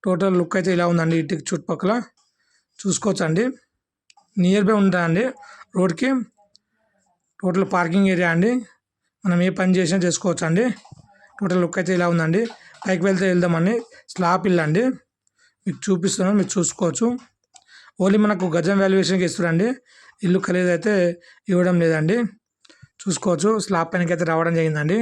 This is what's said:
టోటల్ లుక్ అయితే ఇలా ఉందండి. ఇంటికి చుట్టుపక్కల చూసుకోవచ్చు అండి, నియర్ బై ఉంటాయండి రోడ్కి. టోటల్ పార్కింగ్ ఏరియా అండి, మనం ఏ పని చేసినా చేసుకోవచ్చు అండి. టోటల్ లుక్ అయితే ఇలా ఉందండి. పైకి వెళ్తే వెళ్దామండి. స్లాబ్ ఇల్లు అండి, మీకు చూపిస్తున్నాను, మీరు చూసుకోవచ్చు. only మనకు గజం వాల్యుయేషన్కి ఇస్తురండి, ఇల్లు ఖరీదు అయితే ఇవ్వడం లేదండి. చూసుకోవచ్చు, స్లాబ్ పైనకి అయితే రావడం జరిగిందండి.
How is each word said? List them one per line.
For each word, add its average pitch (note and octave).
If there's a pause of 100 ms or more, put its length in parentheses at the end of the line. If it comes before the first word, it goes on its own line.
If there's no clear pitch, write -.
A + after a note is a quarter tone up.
టోటల్ F#3
లుక్ F3
అయితే F3+
ఇలా F3
ఉందండి. E3
ఇంటికి D3
చుట్టుపక్కల F3 (880)
చూసుకోవచ్చు F#3+
అండి, F#3 (1000)
నియర్ G3
బై A3
ఉంటాయండి F3+ (520)
రోడ్కి. F#3 (1300)
టోటల్ F#3
పార్కింగ్ F3+
ఏరియా F3
అండి, F3+ (760)
మనం F3
ఏ - (100)
పని F#3
చేసినా F#3
చేసుకోవచ్చు E3+
అండి. E3+ (760)
టోటల్ F3+
లుక్ E3+
అయితే F3+
ఇలా F3
ఉందండి. E3 (440)
పైకి F#3
వెళ్తే G3
వెళ్దామండి. F3 (380)
స్లాబ్ F3
ఇల్లు F3
అండి, D#3+ (840)
మీకు D3
చూపిస్తున్నాను, F#3
మీరు F#3
చూసుకోవచ్చు. F3 (1000)
only G3
మనకు F#3 (100)
గజం F#3
వాల్యుయేషన్కి F#3+
ఇస్తురండి, E3+ (580)
ఇల్లు F#3
ఖరీదు F3+
అయితే G#3 (580)
ఇవ్వడం F3+
లేదండి. D#3+ (840)
చూసుకోవచ్చు, F#3 (140)
స్లాబ్ E3
పైనకి F3
అయితే E3
రావడం E3
జరిగిందండి. D#3